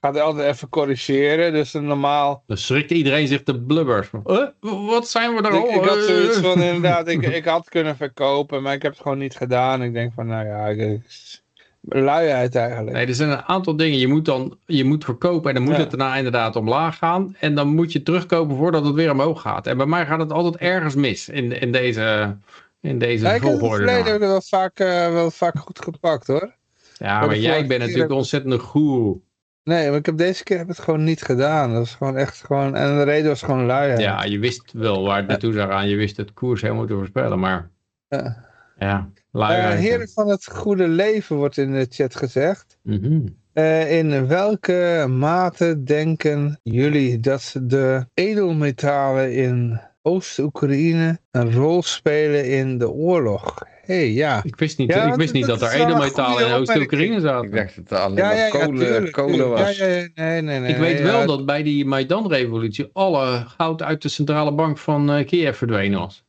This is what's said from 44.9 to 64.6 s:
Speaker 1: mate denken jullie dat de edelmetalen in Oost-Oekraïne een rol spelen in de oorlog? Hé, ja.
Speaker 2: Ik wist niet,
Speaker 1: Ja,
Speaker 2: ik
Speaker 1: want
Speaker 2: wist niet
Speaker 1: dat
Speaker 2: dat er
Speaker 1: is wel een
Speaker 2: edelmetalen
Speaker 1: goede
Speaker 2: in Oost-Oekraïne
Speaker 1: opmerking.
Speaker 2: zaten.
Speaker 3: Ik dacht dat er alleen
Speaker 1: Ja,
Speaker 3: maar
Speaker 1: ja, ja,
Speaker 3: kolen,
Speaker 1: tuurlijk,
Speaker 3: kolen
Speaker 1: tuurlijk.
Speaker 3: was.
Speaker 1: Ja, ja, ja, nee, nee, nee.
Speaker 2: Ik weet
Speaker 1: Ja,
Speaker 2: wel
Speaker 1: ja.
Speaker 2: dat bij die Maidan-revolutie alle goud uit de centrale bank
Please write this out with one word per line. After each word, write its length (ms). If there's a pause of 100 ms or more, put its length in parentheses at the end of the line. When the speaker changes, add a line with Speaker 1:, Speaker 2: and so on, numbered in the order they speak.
Speaker 1:
mate 760
denken 800
jullie 560
dat 420
de 520
edelmetalen 1200
in 460 (220)
Oost-Oekraïne 1160 (120)
een 220
rol 300
spelen 680
in 280
de 120
oorlog? 680 (300)
Hé, 120
ja. 440
Speaker 2:
Ik 120
wist 220
niet, 120
Speaker 1:
Ja, 120
Speaker 2:
ik 60
Speaker 1:
want 80
Speaker 2:
wist 180
niet 120
Speaker 1:
dat 140
Speaker 2:
dat 100
er 60
Speaker 1:
is 60
wel 100
een 40
Speaker 2:
edelmetalen 420
Speaker 1:
goede 160
Speaker 2:
in 60
Oost-Oekraïne 560
Speaker 1:
opmerking. 60
Speaker 2:
zaten. 280
Speaker 3:
Ik 60
dacht 200 (140)
dat 100
er 60
alleen 120
Speaker 1:
Ja, 80
Speaker 3:
maar 100
Speaker 1:
ja, 100
ja, 40
Speaker 3:
kolen, 300
Speaker 1:
tuurlijk, 320
Speaker 3:
kolen 240
Speaker 1:
tuurlijk. 240
Speaker 3:
was. 180
Speaker 1:
Ja, 80
ja, 100
ja, 200
nee, 260
nee, 180
nee. 120
Speaker 2:
Ik 60
weet 200
Speaker 1:
Ja, 60
Speaker 2:
wel 160
Speaker 1:
ja. 60
Speaker 2:
dat 200
bij 180
die 220
Maidan-revolutie 1080
alle 500 (140)
goud 240
uit 200
de 80
centrale 440
bank 240